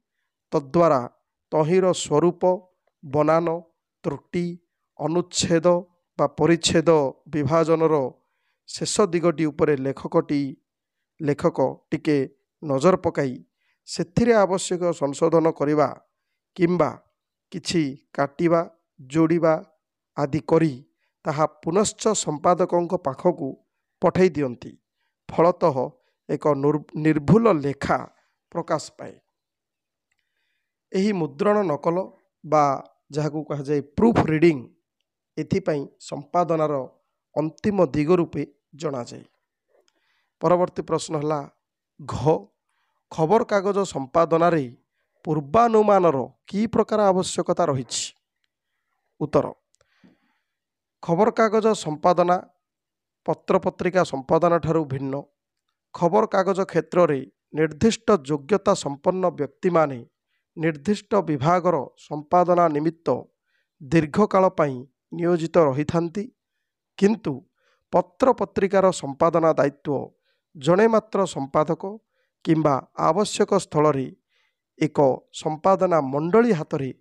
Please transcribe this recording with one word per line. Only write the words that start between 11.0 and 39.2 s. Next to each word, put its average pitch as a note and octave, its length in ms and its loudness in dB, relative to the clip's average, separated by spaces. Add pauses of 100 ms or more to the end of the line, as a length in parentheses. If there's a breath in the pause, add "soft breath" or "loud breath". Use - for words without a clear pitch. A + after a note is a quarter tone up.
ଲେଖକ D#3 380 -2 (320)
ଟିକେ D3+ 260 -2 (460)
ନଜର D3+ 340 2
ପକାଇ D3+ 360 -4 (560)
ସେଥିରେ A#3 460 0
ଆବଶ୍ୟକ F#3 480 0 (100)
ସଂଶୋଧନ D#3+ 580 0
କରିବା D3 380 0 (680)
କିମ୍ବା E3+ 340 2 (600)
କିଛି E3+ 300 -2 (320)
କାଟିବା, E3 460 0 (400)
ଯୋଡ଼ିବା D#3+ 540 2 (600)
ଆଦି C#3+ 320 -2
କରି D#3+ 240 2 (520)
ତାହା D#3 220 -2
ପୁନଶ୍ଚ - 560 -4 (100)
ସମ୍ପାଦକଙ୍କ F3 840 0
ପାଖକୁ D#3 520 -4 (540)
ପଠାଇ F#3 260 4
ଦିଅନ୍ତି। C3+ 440 -6 (560)
ଫଳତଃ E3 480 2 (520)
ଏକ D3+ 160 -4 (100)
ନୁର୍-, C#3+ 420 -2
ନିର୍ଭୁଲ D#3 560 2
ଲେଖା C#3 460 -2 (540)
ପ୍ରକାଶ E3 320 -6 (140)
ପାଏ। - 160 -18 (1800)
ଏହି G3+ 200 0
ମୁଦ୍ରଣ F3+ 500 -2
ନକଲ E3+ 340 -2 (480)
ବା D3 200 2 (480)
ଯାହାକୁ D3+ 320 -4
କୁହାଯାଏ D3 360 -4
ପ୍ରୁଫ୍ G#3 440 2
ରିଡ଼ିଂ, D#3 340 4 (800)
ଏଥିପାଇଁ D#3 460 -4 (180)
ସମ୍ପାଦନାର D#3 720 -2 (640)
ଅନ୍ତିମ D#3+ 500 -4
ଦିଗ D3 280 0
ରୂପେ E3 280 -2 (320)
ଜଣାଯାଏ। C3 500 -10 (1160)